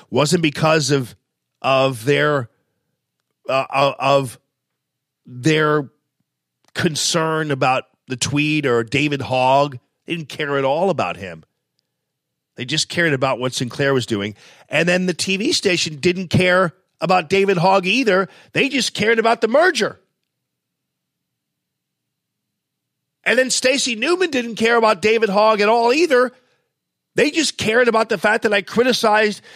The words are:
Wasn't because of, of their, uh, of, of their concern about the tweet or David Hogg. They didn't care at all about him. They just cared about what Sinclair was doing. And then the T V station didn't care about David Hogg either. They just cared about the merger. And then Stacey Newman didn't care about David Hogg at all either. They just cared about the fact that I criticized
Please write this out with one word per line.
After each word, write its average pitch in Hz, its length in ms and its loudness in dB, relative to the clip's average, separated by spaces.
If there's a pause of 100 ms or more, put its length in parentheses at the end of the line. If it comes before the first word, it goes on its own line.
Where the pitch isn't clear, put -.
(100)
Wasn't 147 320 0
because 156 480 2
of, 135 260 -2 (460)
of 131 420 0
their, 143 460 0 (1000)
uh, 131 220 0
of, 139 280 0
of 135 420 0 (840)
their 151 640 0 (840)
concern 160 760 -2
about 131 340 0 (240)
the 127 80 -6
tweet 147 500 -2
or 117 180 0
David 135 380 -2
Hogg. 131 560 0 (260)
They 165 120 -8
didn't 160 140 -12
care 143 280 -4
at 135 60 -2
all 160 260 0
about 98 260 -4
him. 87 280 -14 (1120)
They 120 80 -10
just 147 240 -4
cared 170 240 0
about 131 260 0
what 127 160 -4
Sinclair 139 400 -2
was 123 100 0
doing. 104 300 -6 (340)
And 160 200 0
then 185 180 0
the 180 80 -2
T 190 220 -4
V 240 160 -2
station 170 480 -2
didn't 180 260 -2
care 180 480 2 (260)
about 175 280 0
David 196 280 2
Hogg 185 300 2
either. 196 420 0 (240)
They 226 160 0
just 254 260 -4
cared 226 260 0
about 226 200 2
the 226 80 0
merger. 269 520 0 (3250)
And 214 160 0
then 262 100 2
Stacey 254 460 0
Newman 339 360 -2
didn't 240 260 -4
care 226 180 2
about 220 260 2
David 214 280 2
Hogg 208 320 2
at 208 80 4
all 233 240 2
either. 269 400 2 (840)
They 175 160 2
just - 260 -2
cared 233 300 2
about 220 220 2
the 208 100 -2
fact 214 240 2
that 220 100 0
I 202 100 2
criticized 214 800 0 (160)